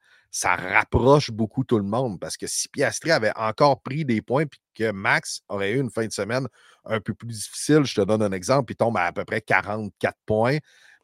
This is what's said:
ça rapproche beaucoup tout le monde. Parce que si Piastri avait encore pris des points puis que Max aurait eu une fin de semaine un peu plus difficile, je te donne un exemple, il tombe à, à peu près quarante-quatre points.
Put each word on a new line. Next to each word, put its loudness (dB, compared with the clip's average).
ça 0
rapproche 4
beaucoup -4
tout 2
le 0
monde. -2
Parce -10
que -10
si -4
Piastri -2
avait 2
encore 2
pris -6
des 2
points 0
puis -14
que -2
Max -2
aurait -2
eu 0
une -2
fin -4
de -8
semaine -4
un -4
peu -8
plus -14
difficile, 0
je -6
te 0
donne 2
un 0
exemple, 0
il -12
tombe 0
à, 0
à -2
peu -6
près -4
quarante-quatre -2
points. 2